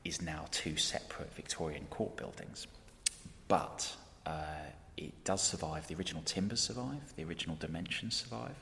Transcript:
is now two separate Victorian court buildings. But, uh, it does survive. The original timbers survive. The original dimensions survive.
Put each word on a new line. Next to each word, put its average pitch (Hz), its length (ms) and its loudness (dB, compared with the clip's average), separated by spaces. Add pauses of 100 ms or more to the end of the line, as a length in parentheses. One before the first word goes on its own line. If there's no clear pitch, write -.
is 87 180 0
now 78 300 0
two 78 260 2
separate - 560 2
Victorian 76 560 0
court - 260 0
buildings. - 520 -6 (800)
But, - 440 6 (340)
uh, 151 440 -2 (280)
it - 260 -8
does 95 180 4
survive. 78 460 2
The 82 80 -2
original 82 300 0
timbers 185 360 4
survive. 135 540 0
The - 80 -4
original 80 360 0
dimensions 87 560 0
survive. 120 460 -2